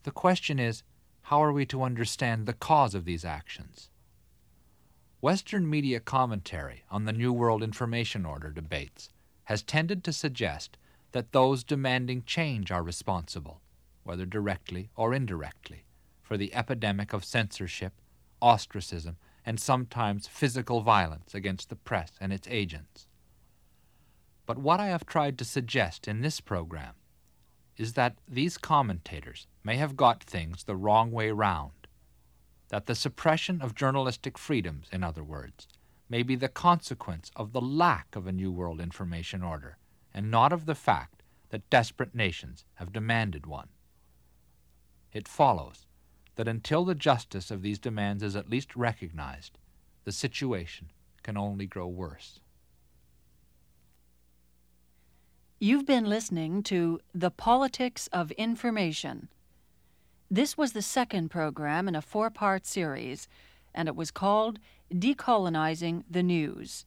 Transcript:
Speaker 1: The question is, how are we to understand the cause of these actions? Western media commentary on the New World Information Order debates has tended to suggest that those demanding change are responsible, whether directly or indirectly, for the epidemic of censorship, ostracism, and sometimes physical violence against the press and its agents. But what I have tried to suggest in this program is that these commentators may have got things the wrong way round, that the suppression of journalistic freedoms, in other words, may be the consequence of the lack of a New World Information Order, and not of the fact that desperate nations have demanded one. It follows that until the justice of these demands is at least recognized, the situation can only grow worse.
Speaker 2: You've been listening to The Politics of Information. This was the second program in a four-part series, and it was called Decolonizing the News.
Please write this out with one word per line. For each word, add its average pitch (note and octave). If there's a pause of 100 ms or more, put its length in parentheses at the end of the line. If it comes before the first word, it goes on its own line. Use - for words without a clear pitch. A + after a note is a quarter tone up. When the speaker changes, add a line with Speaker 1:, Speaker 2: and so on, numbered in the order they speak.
Speaker 1:
The C#3+
question F3
is, A#2 (400)
how D3
are D3+
we C#3+
to C3
understand A#2
the A#2+
cause C3+
of F2+
these E2+
actions? - (1300)
Western F#3
media C#3
commentary G2
on G#2
the A2
New A#2+
World A#2
Information A2+
Order D2
debates D2+ (340)
has G#2+
tended E3
to E3
suggest A#2 (360)
that A#2+
those C3
demanding B2+
change B2+
are F2+
responsible, E2 (420)
whether F#2
directly F#2+
or A2+
indirectly, F2+ (380)
for G#2+
the G2+
epidemic A2
of G2
censorship, G2 (500)
ostracism, F2+ (280)
and A2+
sometimes A#2+
physical A#2+
violence F2+
against F#2+
the A#2
press F2
and G2
its F#2+
agents. D#2 (1400)
But A#2+
what D#3
I G#3
have F3
tried C#3+
to B2+
suggest A#2
in G#2+
this D3
program E2 (800)
is A2+
that B2 (120)
these C#3
commentators G#2+ (160)
may A2+
have C#3
got B2
things E2+
the G2+
wrong G#2+
way A2
round, F#2+ (960)
that G2+
the A#2+
suppression D#3+
of A#2+
journalistic C3+
freedoms, F2
in F#2
other D#2+
words, D2+ (400)
may A#2+
be B2+
the C3
consequence C3
of A2
the B2+
lack C#3
of F#2
a F#2+
New F#2
World F2
Information F2
Order, D#2 (380)
and G#2
not A#2+
of E3
the D#3+
fact - (280)
that G#2
desperate B2
nations - (100)
have F2+
demanded G#2+
one. D2 (1400)
It A2
follows - (500)
that A2+
until D3+
the F3+
justice -
of G2
these G2+
demands G2+
is G2+
at G2+
least B2+
recognized, E2 (460)
the G2+
situation A2+ (320)
can G#2
only G2+
grow F#2
worse. F2+ (3250)
Speaker 2:
You've C4+
been B3
listening G3+
to E3+ (140)
The F3+
Politics B3+
of E3
Information. G#3 (1000)
This A#3+
was C#4+
the G#3
second G3
program D#3
in E3+
a D3+
four-part G#3
series, C3+ (480)
and E3
it -
was D#3+
called G#3+ (340)
Decolonizing E3+
the F3+
News. E3